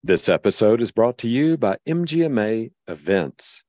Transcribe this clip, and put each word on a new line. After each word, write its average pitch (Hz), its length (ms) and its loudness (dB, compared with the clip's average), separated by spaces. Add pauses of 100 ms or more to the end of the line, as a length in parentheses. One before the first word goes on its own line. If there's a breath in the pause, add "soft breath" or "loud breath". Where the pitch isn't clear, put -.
This 90 220 0
episode 107 520 2
is 113 120 -2
brought 117 260 0
to 120 100 -6
you 147 280 0
by 107 280 -2
M 170 200 -2
G 165 200 0
M 143 140 0
A 110 320 -2 (160)
Events. 80 840 -4